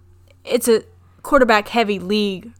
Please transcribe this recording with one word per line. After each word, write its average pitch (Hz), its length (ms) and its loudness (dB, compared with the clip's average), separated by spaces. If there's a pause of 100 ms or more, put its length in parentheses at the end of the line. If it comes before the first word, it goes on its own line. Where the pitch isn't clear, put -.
(440)
it's 240 240 -4
a 226 160 2 (400)
quarterback-heavy 220 720 2
league 202 640 -4